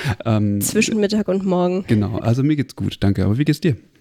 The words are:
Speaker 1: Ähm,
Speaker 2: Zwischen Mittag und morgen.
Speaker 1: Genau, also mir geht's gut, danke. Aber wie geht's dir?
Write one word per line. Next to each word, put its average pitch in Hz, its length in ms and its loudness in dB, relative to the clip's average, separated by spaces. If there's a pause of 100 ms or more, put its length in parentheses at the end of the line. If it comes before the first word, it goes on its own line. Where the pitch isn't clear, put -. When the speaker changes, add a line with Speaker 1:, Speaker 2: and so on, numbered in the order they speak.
(240)
Speaker 1:
Ähm, 104 380 0
Speaker 2:
Zwischen 214 380 0
Mittag 208 280 0
und 190 160 0
morgen. 180 420 0
Speaker 1:
Genau, 107 320 0
also 120 240 0
mir 151 140 2
geht's 131 200 -4
gut, 98 240 -4
danke. 98 240 2
Aber 101 120 0
wie 147 80 0
geht's 143 160 0
dir? 139 160 0 (240)